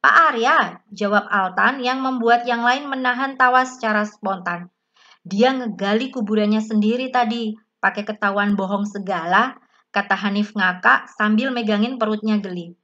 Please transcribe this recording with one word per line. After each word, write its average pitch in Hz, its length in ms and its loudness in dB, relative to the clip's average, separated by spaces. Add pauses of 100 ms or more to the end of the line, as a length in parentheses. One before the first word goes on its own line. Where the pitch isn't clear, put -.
"Pak 294 320 4
Arya," 226 560 0
jawab 202 400 0
Altan 196 480 0
yang 262 240 -2
membuat 240 400 2
yang 240 160 -2
lain 269 320 0
menahan 262 480 -2
tawa 254 240 6
secara 214 400 -2
spontan. 180 640 -8 (560)
"Dia 233 320 2
ngegali 214 560 -2
kuburannya 214 480 0
sendiri 220 480 0
tadi, 233 480 -2 (260)
pakai 196 240 -2
ketahuan 202 480 0
bohong 202 320 -2
segala," 190 720 -2 (320)
kata 202 240 -2
Hanif 202 400 -2
ngakak 185 640 2
sambil 220 320 2
megangin 233 480 -2
perutnya 214 400 0
geli. 180 460 -8